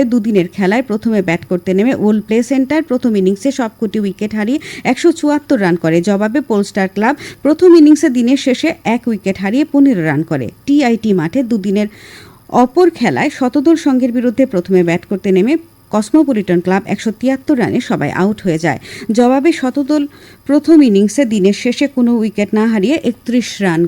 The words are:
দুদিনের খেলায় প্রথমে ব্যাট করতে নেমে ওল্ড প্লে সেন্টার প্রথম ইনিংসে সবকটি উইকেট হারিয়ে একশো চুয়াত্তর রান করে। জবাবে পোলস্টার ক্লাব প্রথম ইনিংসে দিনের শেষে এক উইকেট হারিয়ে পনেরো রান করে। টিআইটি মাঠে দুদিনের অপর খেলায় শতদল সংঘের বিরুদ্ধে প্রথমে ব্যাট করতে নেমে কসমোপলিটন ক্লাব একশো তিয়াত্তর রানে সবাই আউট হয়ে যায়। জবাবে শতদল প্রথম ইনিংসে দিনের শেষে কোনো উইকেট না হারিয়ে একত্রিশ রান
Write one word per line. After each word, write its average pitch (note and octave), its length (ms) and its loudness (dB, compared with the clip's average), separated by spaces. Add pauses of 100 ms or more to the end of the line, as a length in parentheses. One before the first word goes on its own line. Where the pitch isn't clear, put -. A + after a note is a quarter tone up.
দুদিনের G#3+ 440 0
খেলায় G3+ 400 -2
প্রথমে G#3+ 340 -2
ব্যাট E3+ 260 -2
করতে F#3 260 -4
নেমে A3+ 200 2
ওল্ড G#3+ 300 0
প্লে A3 180 0
সেন্টার C4+ 400 -2
প্রথম B3+ 340 -2
ইনিংসে G3 360 0
সবকটি A3 480 -6
উইকেট G#3 340 -6
হারিয়ে G#3+ 280 -4 (220)
একশো E4 280 2
চুয়াত্তর D4 480 -2
রান F3 160 0
করে। E3 240 0
জবাবে G#3 420 -2
পোলস্টার G3+ 460 -2
ক্লাব A3+ 260 -2 (280)
প্রথম D#4 320 4
ইনিংসে D4+ 360 6
দিনের B3 360 0
শেষে C4+ 220 0 (160)
এক A#3 240 -2
উইকেট G3 300 -4
হারিয়ে G#3 260 -2
পনেরো C#4 400 2
রান D3+ 180 0
করে। C#3 240 -4 (160)
টিআইটি A#3 500 0
মাঠে F3 300 0
দুদিনের G#3 460 -2 (640)
অপর B3+ 380 2
খেলায় G#3+ 400 -2
শতদল D4 460 0
সংঘের B3+ 360 0
বিরুদ্ধে B3 340 0
প্রথমে F#3 360 0
ব্যাট E3+ 260 0
করতে G3+ 240 -4
নেমে G3+ 220 2 (380)
কসমোপলিটন G#3+ 680 0
ক্লাব F#3 260 -2
একশো G#3 260 -4
তিয়াত্তর C4+ 460 -2
রানে F#3+ 220 0
সবাই D3 300 -4 (120)
আউট G#3 200 -2
হয়ে D#3+ 220 -2
যায়। D3 160 -2 (300)
জবাবে B3+ 420 2
শতদল C#4+ 500 -2 (440)
প্রথম D4 360 4
ইনিংসে G#3 420 2
দিনের G#3 380 0
শেষে B3 260 -2
কোনো B3 280 0
উইকেট G#3 360 -2
না G#3+ 160 0
হারিয়ে A3 360 0
একত্রিশ A#3+ 440 -2 (140)
রান E3+ 260 0